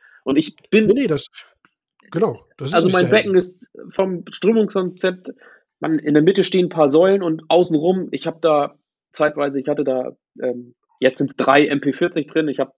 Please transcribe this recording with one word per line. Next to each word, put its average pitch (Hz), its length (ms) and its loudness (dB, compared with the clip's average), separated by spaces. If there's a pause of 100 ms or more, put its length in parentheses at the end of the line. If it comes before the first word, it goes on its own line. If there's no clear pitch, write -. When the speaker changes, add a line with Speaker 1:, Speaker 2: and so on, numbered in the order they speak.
(240)
Speaker 1:
Und 139 120 0
ich - 200 -2 (140)
bin 214 160 4
Speaker 2:
Nee, 180 60 2
nee, 254 140 0
das, 151 220 -4 (800)
genau, 170 340 -4 (140)
das 135 100 -8
ist 170 60 -6
Speaker 1:
Also 175 140 4
Speaker 2:
nicht 185 40 2
Speaker 1:
mein 180 160 2
Speaker 2:
selten. 214 80 2
Speaker 1:
Becken 202 180 0
ist - 360 -2 (180)
vom 185 420 -4
Strömungskonzept, 185 1040 -2 (480)
man, 156 180 -2
in 147 140 -2
der 151 100 6
Mitte 190 220 2
stehen 180 220 0
ein - 40 -6
paar 151 200 2
Säulen 190 320 4
und 160 260 -6
außenrum, 175 640 0
ich - 160 -8
hab 160 160 -10
da 147 360 0 (340)
zeitweise, 147 460 -2
ich 135 100 -6
hatte 147 160 -2
da, 127 320 -4 (260)
ähm, 123 320 -8 (260)
jetzt 127 160 2
sind's 143 200 -6
drei 139 300 4
M 143 140 -2
P 139 140 -2
vierzig 170 320 -4
drin, 156 220 -2
ich 131 100 -6
hab, 135 200 -6